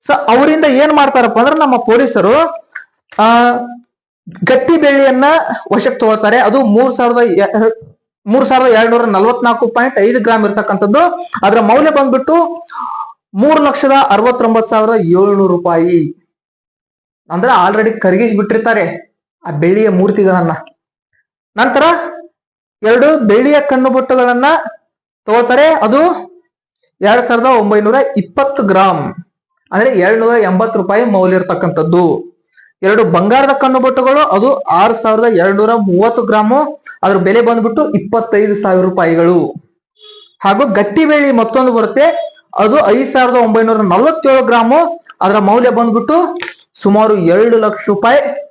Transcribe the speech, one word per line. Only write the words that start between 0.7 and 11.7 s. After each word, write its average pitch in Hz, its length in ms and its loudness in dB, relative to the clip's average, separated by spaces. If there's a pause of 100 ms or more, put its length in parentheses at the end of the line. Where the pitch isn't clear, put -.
ಮಾಡ್ತಾರಪ್ಪ 269 460 2
ಅಂದ್ರೆ 285 200 0
ನಮ್ಮ 269 180 0
ಪೊಲೀಸರು, 233 600 0 (800)
ಆ, 214 80 2 (1160)
ಗಟ್ಟಿ 494 320 2
ಬೆಳ್ಳಿಯನ್ನ 277 480 2 (480)
ವಶಕ್ಕೆ 240 260 -2
ತಗೋತಾರೆ. 214 400 0
ಅದು 254 260 2
ಮೂರ್ 233 320 2
ಸಾವಿರದ 240 220 0
ಎರ-, 214 540 0 (540)
ಮೂರ್ 247 180 0
ಸಾವಿರದ 254 300 2
ಏಳ್ನೂರ 226 300 2
ನಲವತ್ನಾಲ್ಕು 233 640 0
ಪಾಯಿಂಟ್ 240 300 -2
ಐದು 233 220 0
ಗ್ರಾಮ್ 220 260 0
ಇರ್ತಕ್ಕಂಥದ್ದು. 208 540 -2 (420)
ಅದರ 208 180 2
ಮೌಲ್ಯ 254 300 2